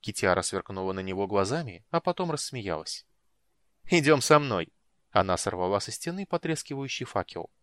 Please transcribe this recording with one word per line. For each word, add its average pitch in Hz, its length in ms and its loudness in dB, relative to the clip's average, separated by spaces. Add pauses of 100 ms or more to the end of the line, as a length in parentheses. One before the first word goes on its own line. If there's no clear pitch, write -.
Китиара 95 420 2
сверкнула 95 500 -4
на 95 80 -4
него 95 260 -2
глазами, 101 640 -2
а 170 100 0
потом 175 300 -2
рассмеялась. 98 760 -6 (840)
Идём 151 300 6
со 151 180 6
мной! 113 340 0 (380)
Она 95 260 4
сорвала 92 440 0
со - 100 -10
стены 180 360 -8
потрескивающий 143 800 -6
факел. - 440 -6 (120)